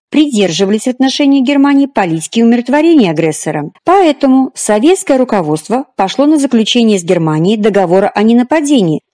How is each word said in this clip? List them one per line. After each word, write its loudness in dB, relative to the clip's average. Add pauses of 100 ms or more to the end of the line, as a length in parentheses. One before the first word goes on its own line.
(100)
придерживались 0
в -4
отношении 0
Германии 2
политики -2
умиротворения 2
агрессора. -4 (160)
Поэтому 2
советское 0
руководство -2 (100)
пошло -2
на 2
заключение 0
с -8
Германией 0
договора 0
о -2
ненападении. 0 (140)